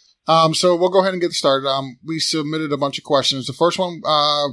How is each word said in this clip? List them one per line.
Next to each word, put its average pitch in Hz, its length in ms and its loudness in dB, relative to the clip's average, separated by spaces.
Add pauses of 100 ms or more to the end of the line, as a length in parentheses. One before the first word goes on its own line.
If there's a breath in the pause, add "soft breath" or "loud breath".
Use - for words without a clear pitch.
(300 soft breath)
Um, 160 240 4
so 180 220 2
we'll 180 140 2
go 190 100 2
ahead 185 140 2
and 180 80 -4
get 170 100 -2
started. 135 380 0
Um, 135 360 -4
we 160 140 -6
submitted 156 540 -4
a 143 40 -4
bunch 139 200 -4
of - 80 -14
questions. 135 420 0
The 135 60 -8
first 170 260 0
one, 170 260 -6
uh, 147 480 0